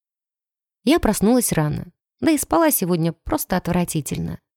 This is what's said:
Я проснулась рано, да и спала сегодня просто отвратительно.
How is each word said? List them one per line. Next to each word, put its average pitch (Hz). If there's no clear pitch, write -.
Я 320
проснулась 226
рано, 160
да -
и 302
спала 320
сегодня 170
просто -
отвратительно. 170